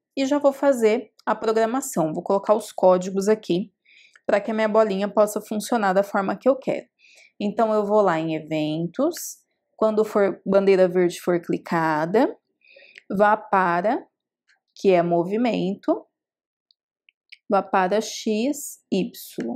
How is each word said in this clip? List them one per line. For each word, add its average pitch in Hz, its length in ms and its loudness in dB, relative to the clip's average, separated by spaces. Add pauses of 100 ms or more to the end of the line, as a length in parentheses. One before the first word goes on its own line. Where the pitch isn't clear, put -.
(140)
E 269 120 -2
já 285 120 0
vou 277 140 2
fazer 240 580 0 (140)
a - 100 0
programação, 220 800 -2
vou 175 100 -6
colocar 196 300 0
os 226 180 -2
códigos 190 580 2
aqui 214 440 0 (540)
pra 202 160 0
que 226 80 -8
a 220 40 -4
minha 220 140 0
bolinha 208 400 2
possa 208 320 0
funcionar 208 540 -2
da 196 80 2
forma 202 340 -4
que - 120 -2
eu 269 80 4
quero. - 300 -6 (540)
Então, 214 320 -2
eu 214 120 0
vou 208 180 2
lá 170 160 2
em 160 160 -4
eventos, 160 1040 -4 (380)
quando 220 280 0
for, 202 420 0
bandeira 190 400 4
verde 175 340 0
for 175 200 0
clicada, 170 960 0 (760)
vá 208 260 4
para, 190 640 0 (720)
que 196 160 0
é 175 120 6
movimento, 190 1040 -2 (1400)
vá 196 120 2
para 196 380 0
X, 220 800 -4 (100)
Y. 185 220 -2 (440)